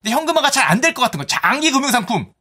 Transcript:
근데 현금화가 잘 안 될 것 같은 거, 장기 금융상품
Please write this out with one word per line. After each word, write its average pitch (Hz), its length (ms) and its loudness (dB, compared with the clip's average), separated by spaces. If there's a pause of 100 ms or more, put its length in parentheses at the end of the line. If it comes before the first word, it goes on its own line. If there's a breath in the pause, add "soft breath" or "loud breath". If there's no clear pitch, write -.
근데 220 140 -2
현금화가 320 360 2
잘 247 180 0
안 170 120 2
될 - 120 2
것 254 80 -6
같은 208 160 0
거, 139 80 -2
장기 285 460 0
금융상품 262 680 -2